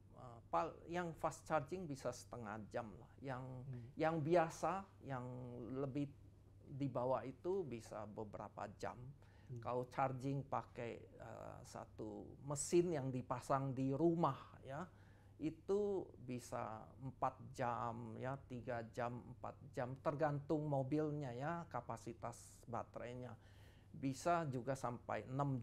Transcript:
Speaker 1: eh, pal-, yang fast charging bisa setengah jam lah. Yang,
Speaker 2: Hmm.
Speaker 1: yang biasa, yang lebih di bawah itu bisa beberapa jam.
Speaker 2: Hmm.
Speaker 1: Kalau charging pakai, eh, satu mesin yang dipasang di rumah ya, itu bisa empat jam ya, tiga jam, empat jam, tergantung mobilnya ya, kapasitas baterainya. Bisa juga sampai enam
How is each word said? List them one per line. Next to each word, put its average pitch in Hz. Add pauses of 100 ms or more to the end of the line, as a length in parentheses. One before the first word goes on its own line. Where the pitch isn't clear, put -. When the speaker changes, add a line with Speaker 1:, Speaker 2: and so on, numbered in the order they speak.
(140)
Speaker 1:
eh, 120
pal-, 165 (100)
yang 170
fast 156
charging 165
bisa 135
setengah 110 (120)
jam 117 (100)
lah. 113 (100)
Yang, 131 (220)
Speaker 2:
Hmm. 120 (120)
Speaker 1:
yang 160
biasa, 165 (180)
yang 127 (520)
lebih 143 (640)
di 139
bawah 123
itu 175
bisa 110
beberapa 104
jam. 95 (560)
Speaker 2:
Hmm. 123
Speaker 1:
Kalau 123
charging 135
pakai, 117
eh, 104
satu 104
mesin 170
yang 131
dipasang 131
di 131
rumah 160 (240)
ya, 143 (540)
itu 196 (160)
bisa 120 (160)
empat 131 (220)
jam 117
ya, 131
tiga 120
jam, 120 (100)
empat - (160)
jam, 127
tergantung 151
mobilnya 147
ya, 156
kapasitas -
baterainya. 117 (580)
Bisa 165
juga 127
sampai 110
enam 135